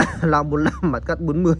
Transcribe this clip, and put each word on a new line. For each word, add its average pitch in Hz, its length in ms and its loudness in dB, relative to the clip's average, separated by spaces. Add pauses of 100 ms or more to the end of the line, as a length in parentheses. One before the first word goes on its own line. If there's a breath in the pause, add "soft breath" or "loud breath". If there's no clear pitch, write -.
<coughs> - 220 0
làm 151 280 2
bốn 151 140 0
mươi - 80 0
lăm, 160 200 -2
mặt 143 140 -4
cắt 165 140 -4
bốn 165 220 0
mươi. 165 180 4